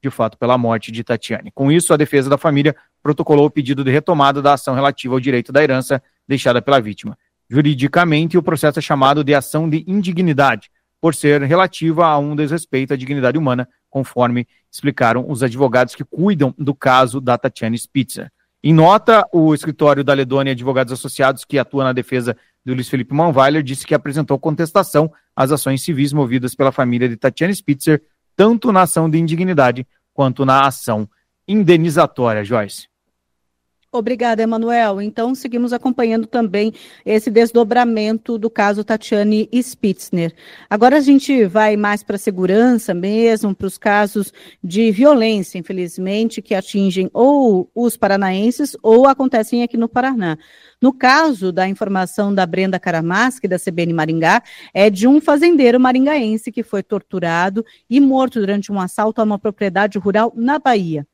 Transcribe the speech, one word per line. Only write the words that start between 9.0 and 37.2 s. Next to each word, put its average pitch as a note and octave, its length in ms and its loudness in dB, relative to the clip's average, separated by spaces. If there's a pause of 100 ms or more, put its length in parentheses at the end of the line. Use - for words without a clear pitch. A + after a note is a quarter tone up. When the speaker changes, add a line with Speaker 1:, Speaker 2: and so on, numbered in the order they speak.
Speaker 1:
de C#3+ 120 2
ação D#3 360 -2
de D#3+ 160 -4
indignidade, E3+ 800 0 (320)
por D#3+ 140 0
ser D3 280 2
relativa E3 640 0
a D3+ 120 2
um D3 160 -4
desrespeito D3 580 -4
à C#3 40 -2
dignidade C3 420 -2
humana, B2+ 300 -2 (200)
conforme B2 600 -2 (220)
explicaram B2+ 580 -2
os C3+ 160 -4
advogados B2 500 0
que D3 100 -14
cuidam D#3 540 0
do C#3 160 -4
caso C3 460 2
da B2 180 0
Tatiane A#2 400 -6
Spitzer. - 540 -6 (300)
Em D#3 120 4
nota, G3 580 6
o D#3 220 4
escritório C#3+ 480 0
da C#3 100 0
Ledônia C3+ 400 0
Advogados B2+ 400 -2
Associados, C3 520 -2
que C#3+ 140 -2
atua C3+ 260 -2
na B2+ 80 0
defesa B2 440 -4 (280)
do B2+ 100 -6
Luiz B2 140 -6
Felipe C3+ 260 -6
Manweiler, D3 480 2
disse C3+ 240 -8
que D#3 80 -2
apresentou C#3 440 -2
contestação D#3+ 720 0 (240)
às C3 180 0
ações C3+ 300 -2
civis C#3+ 300 -2
movidas B2+ 440 -2
pela C3+ 160 2
família B2 360 0
de A#2 80 -6
Tatiane D#3+ 380 -2
Spitzer, D3 480 -2 (340)
tanto A3 360 2
na F#3 100 4
ação E3 260 0
de D#3 100 0
indignidade D#3+ 680 0 (260)
quanto C3+ 320 -2
na C3+ 220 4
ação G#2+ 420 -4 (380)
indenizatória, D#3+ 1000 2
Joyce. G#2 440 -6 (1040)
Speaker 2:
Obrigada, A#3 520 -2
Emanuel. A3+ 580 0
Então, A3+ 340 -4
seguimos A#3+ 380 -4
acompanhando A#3 540 -2
também G#3+ 480 -2 (320)
esse G#3+ 240 0